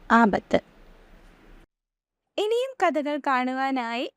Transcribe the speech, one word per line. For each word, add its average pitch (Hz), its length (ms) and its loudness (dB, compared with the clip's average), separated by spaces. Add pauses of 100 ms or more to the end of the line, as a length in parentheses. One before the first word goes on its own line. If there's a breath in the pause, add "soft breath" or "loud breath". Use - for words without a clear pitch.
(100)
ആപത്ത്. 226 500 4 (1800)
ഇനിയും 466 440 -2
കഥകൾ 294 440 -2
കാണുവാനായി 254 920 -2